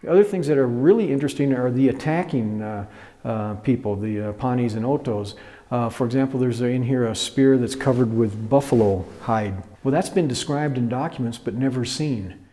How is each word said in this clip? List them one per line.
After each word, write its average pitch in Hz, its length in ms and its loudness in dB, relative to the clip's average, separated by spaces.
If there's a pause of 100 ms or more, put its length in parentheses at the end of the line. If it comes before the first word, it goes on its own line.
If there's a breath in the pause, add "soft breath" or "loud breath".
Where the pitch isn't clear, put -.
The - 80 -6
other 185 140 8
things 185 220 -2
that 147 100 2
are 135 100 4
really 147 460 4
interesting 139 400 0
are 127 180 0
the 131 180 4
attacking, 123 760 -2
uh, 104 240 -8 (380 loud breath)
uh, 107 300 -4
people, 107 420 -2
the, 107 320 -4
uh, 104 40 -6
Pawnees 123 420 -2
and 110 100 -4
Otos. 117 500 -2 (360 loud breath)
Uh, 120 180 0
for 123 180 -4
example, 131 340 0
there's 120 220 0
a, 123 40 0
in 127 160 0
here 123 240 2
a 110 80 -2
spear 135 440 4
that's 120 180 -2
covered 120 400 2
with 110 320 0
buffalo 110 560 4 (180)
hide. 104 400 -2 (220)
Well, 135 80 2
that's 170 160 0
been 175 180 0
described 143 520 -2
in 120 100 0
documents 123 500 -4
but 101 160 -6
never 127 300 -2
seen. 120 500 -4 (180)